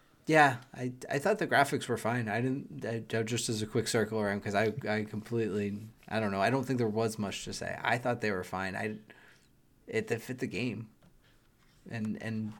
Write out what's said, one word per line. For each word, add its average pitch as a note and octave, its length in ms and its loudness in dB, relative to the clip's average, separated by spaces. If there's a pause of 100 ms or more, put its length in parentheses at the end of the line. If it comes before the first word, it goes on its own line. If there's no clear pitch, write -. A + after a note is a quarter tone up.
(260)
yeah, D3 300 8 (180)
I, B2+ 180 -4 (180)
I C#3 80 0
thought G3+ 200 2
the - 80 0
graphics C3 420 4
were A#2 80 2
fine. A#2 320 0
I G#2+ 120 0
didn't, C3 440 -2
I, A2+ 340 -2
I, A2+ 40 2
just A#2 260 -2
as A2 140 0
a G#2 40 -2
quick G#2+ 220 0
circle A2 320 2
around, G2+ 220 0
'cause G#2 120 -2
I, G#2+ 180 4 (160)
I G#2+ 200 0
completely, G#2 680 -2 (300)
I A2 120 -2
don't G#2+ 100 0
know. G2 100 2
I G2+ 100 6
don't C3 140 2
think C3 140 0
there A#2 100 2
was A2 300 0
much G2+ 260 -4
to - 80 -8
say. - 300 -6
I A#2+ 160 2
thought B2 220 0
they G#2+ 100 2
were F#2 140 -2
fine. F#2+ 320 -4
I, G#2+ 200 -4 (880)
it, G#2+ 220 -2
they A#2 80 0
fit B2+ 220 -6
the - 80 -2
game. A2 420 -4 (1000)
And, A2 320 -4
and A2 380 -4